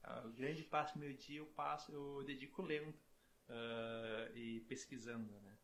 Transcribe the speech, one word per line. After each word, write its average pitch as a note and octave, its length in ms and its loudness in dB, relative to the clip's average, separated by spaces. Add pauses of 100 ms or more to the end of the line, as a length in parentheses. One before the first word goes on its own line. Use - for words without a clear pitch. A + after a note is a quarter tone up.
A A#2+ 240 -4
grande C#3 360 2
parte D3+ 300 4
do D3 60 -2
meu C#3+ 140 -2
dia D3 260 -6
eu D3+ 80 -4
passo, D3 460 0
eu C#3+ 320 -2
dedico C#3 360 -2
lendo, D3+ 320 4 (560)
ah, A2+ 840 2
e A2+ 320 0
pesquisando, A#2 640 -2 (100)
né? G2+ 220 -14